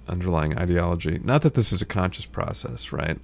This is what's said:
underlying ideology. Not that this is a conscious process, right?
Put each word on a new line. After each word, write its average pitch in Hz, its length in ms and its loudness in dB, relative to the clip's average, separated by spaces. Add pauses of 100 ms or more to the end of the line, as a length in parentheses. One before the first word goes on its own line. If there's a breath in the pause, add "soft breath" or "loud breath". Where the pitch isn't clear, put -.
underlying 85 500 0
ideology. 87 680 2
Not 147 200 4
that 156 100 4
this 113 180 2
is 92 120 -2
a - 20 -6
conscious 92 400 -2
process, - 640 -8
right? - 320 -2